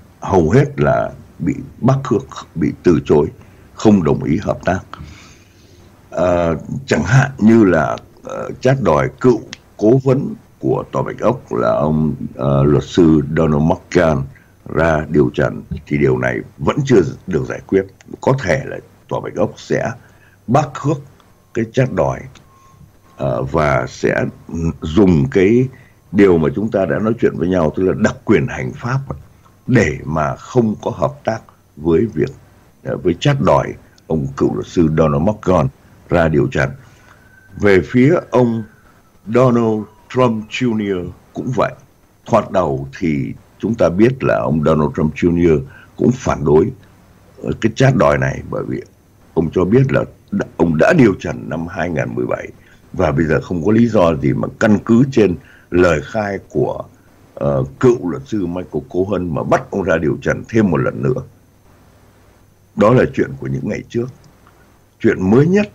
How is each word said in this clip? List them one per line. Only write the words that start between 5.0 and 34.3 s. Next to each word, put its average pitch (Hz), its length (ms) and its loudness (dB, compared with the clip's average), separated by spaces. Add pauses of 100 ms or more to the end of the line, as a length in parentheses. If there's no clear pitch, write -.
Ờ, 87 460 0 (300)
chẳng - 180 0
hạn 120 340 2
như 110 260 6
là, 76 320 2 (260)
ờ, 50 280 -10 (100)
chát 131 220 2
đòi 73 260 2 (120)
cựu 123 200 4 (360)
cố 117 280 4
vấn 147 300 0 (240)
của 65 340 -4
Tòa 65 100 -4
Bạch 52 180 -10
Ốc 123 320 -2
là 58 180 0
ông, 76 440 0 (200)
ờ, 69 300 0
luật 69 200 2
sư 80 360 4 (160)
Donald 78 260 0
McGahn 80 600 0 (520)
ra 78 340 0
điều 73 260 2
trần 58 280 -2 (240)
thì 73 120 -2
điều 65 200 0
này 62 200 -4 (200)
vẫn - 260 -2
chưa 127 160 4 (260)
được 78 180 -4
giải 58 220 -8
quyết. 95 200 0 (340)
Có - 120 2 (120)
thể - 200 0
là 50 120 -10 (320)
Tòa 58 120 -6
Bạch 52 160 -10
Ốc 98 200 -2
sẽ - 340 -4 (560)
bác 139 280 0
khước 151 240 -4 (560)
cái 113 180 -4
chát 127 200 0
đòi, 69 280 -2 (960)
ờ, 64 260 -4
và 67 460 0
sẽ - 360 -2 (580)
dùng 80 480 4
cái 113 380 2 (440)
điều 92 260 6
mà 76 160 0
chúng 104 160 -4
ta 95 160 0
đã 73 120 -2
nói 107 220 0
chuyện - 160 2
với 85 120 -2
nhau, 87 280 0
tức 92 60 -2
là 92 140 2
đặc 107 280 -2
quyền 80 220 2
hành 65 260 -8
pháp 127 260 -4 (680)
để 87 380 2
mà 71 320 -4
không 110 460 0
có - 80 -4
hợp 90 220 -2 (120)
tác 110 160 -4 (360)
với 82 300 0
việc, - 240 -4 (540)
ờ, - 120 -6
với 87 240 -2
chát 139 200 0
đòi 67 340 2 (320)
ông 78 200 -2 (100)